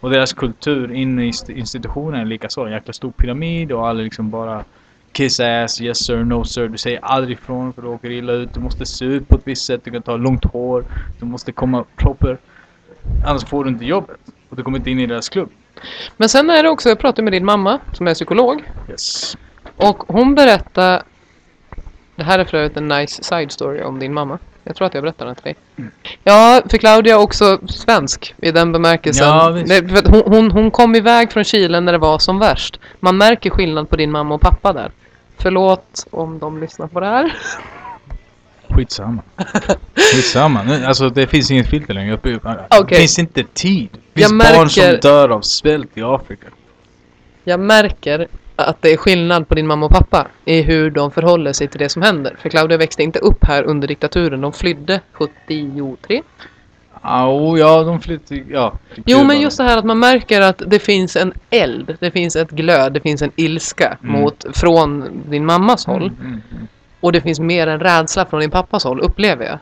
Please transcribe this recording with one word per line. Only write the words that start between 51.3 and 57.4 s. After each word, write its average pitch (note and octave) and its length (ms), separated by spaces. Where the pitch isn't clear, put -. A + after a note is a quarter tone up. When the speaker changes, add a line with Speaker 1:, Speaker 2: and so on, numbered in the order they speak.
Speaker 2:
sig C#3+ 160
till - 100
det C#3+ 100
som E3 140
händer. E3+ 400
För E3+ 60
Claudia D#3+ 300
växte D#3+ 240
inte D#3 160
upp - 260
här C#3+ 200
under C#3+ 240
diktaturen. C#3+ 520
De C#3+ 120
flydde E3+ 480
sjuttiotre. D3 1080
Speaker 1:
Ja, B2+ 300
oh, D#3 260